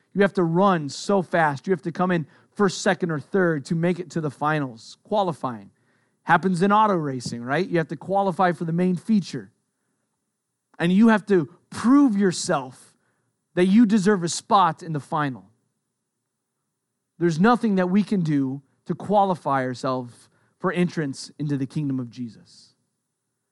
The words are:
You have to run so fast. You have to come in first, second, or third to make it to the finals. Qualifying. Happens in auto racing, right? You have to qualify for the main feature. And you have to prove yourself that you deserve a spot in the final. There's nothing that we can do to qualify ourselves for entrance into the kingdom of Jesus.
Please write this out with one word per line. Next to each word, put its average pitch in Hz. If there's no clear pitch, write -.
You 196
have 196
to 185
run 170
so 196
fast. 151
You 190
have 175
to 165
come 180
in 165
first, -
second, 185
or 151
third 165
to 180
make 170
it 180
to 170
the 147
finals. 143
Qualifying. 135
Happens 175
in 202
auto 208
racing, 131
right? 143
You 170
have 160
to 160
qualify 190
for 170
the 160
main 180
feature. 156
And 175
you 220
have 214
to 185
prove 254
yourself 160
that 180
you 214
deserve 196
a 170
spot 180
in 170
the 147
final. 131
There's 165
nothing 220
that 180
we 196
can 196
do 139
to 170
qualify 175
ourselves 127
for 180
entrance 165
into 147
the 131
kingdom 139
of 120
Jesus. 107